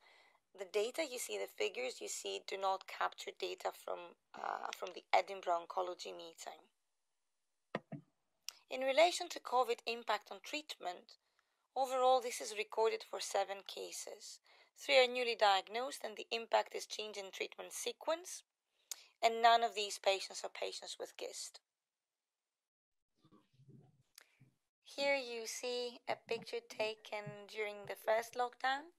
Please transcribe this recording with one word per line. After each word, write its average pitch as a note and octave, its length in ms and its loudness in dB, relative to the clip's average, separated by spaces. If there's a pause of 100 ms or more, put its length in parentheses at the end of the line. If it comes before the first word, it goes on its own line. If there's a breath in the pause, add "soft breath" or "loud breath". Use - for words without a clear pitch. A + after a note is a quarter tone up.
(560)
the G3 80 -8
data G#3+ 400 0
you B3+ 140 -6
see, G#3+ 200 -4
the F#3+ 80 -2
figures A3 540 -4
you G#3 80 -8
see, G3 380 -6
do G3+ 100 -4
not F#3+ 300 0
capture - 520 -4
data F#3 340 -4
from, - 260 -8 (360)
uh, - 320 -2 (100)
from F#3+ 180 -8
the - 180 -14
Edinburgh F#3+ 540 2
Oncology F3+ 480 -4
Meeting. E3+ 440 -14 (2000 loud breath)
In C4 120 -4
relation D#4 480 6
to - 120 -10
covid B3 460 2
impact A#3 460 -2
on G3+ 100 -10
treatment, - 760 -8 (580)
overall B3+ 440 6
this A#3+ 200 -2
is A3+ 180 -6
recorded A3 500 2
for G3 120 -6
seven G3 460 0
cases. - 760 -10 (360)
Three C#4 220 6
are B3+ 80 10
newly B3 300 -2
diagnosed G#3+ 680 2
and G#3+ 120 -8
the - 160 -10
impact A3+ 420 0
is F#3+ 120 -6
change G#3+ 300 -8
in G3 140 -8
treatment - 420 -8
sequence, - 680 -6 (800 loud breath)
and A3+ 180 4
none A#3 220 10
of A3+ 140 2
these G#3 220 -2
patients G3 460 0
are G3 60 -8
patients - 480 -6
with - 180 -10
gist. - 440 -10 (3250)
Here C#4 320 0
you A#3+ 320 -4
see B3 600 -6
a - 80 -2 (120)
picture A3+ 300 -4 (100)
taken G#3 800 -6
during G#3 380 -6
the G3 80 -8
first A3 400 0
lockdown. C4 640 -2